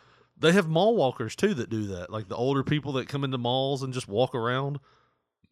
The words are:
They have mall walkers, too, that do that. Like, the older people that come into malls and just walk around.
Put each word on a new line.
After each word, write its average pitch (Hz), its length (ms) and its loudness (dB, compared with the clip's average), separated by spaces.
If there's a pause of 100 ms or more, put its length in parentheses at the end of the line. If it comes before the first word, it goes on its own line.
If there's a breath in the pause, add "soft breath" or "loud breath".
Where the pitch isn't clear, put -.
(380 soft breath)
They 165 140 6
have 185 160 4
mall 185 280 4
walkers, 123 380 0
too, 208 200 2
that 117 160 -4
do 110 180 -2
that. 90 220 -8
Like, 104 180 -8
the 101 80 -8
older 135 260 2
people 143 320 -2
that 127 140 -4
come 139 160 -4
into 135 140 -4
malls 131 440 0
and 131 100 -6
just 123 160 -6
walk 113 260 0
around. 135 440 -2 (720 soft breath)